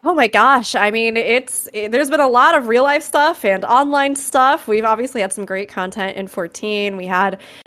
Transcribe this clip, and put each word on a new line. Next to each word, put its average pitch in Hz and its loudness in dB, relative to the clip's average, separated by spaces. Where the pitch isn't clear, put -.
Oh 359 2
my 277 4
gosh. 233 2
I 208 2
mean, 226 -2
it's, 233 -2
it, 208 -6
there's 269 0
been 302 0
a 277 4
lot 262 6
of 269 0
real 233 4
life 285 2
stuff 294 0
and 190 0
online 277 2
stuff. 277 0
We've 220 0
obviously 233 -2
had 190 -4
some 202 -10
great 190 -8
content 190 -8
in 190 -10
fourteen. 202 -6
We 185 -10
had, 190 -2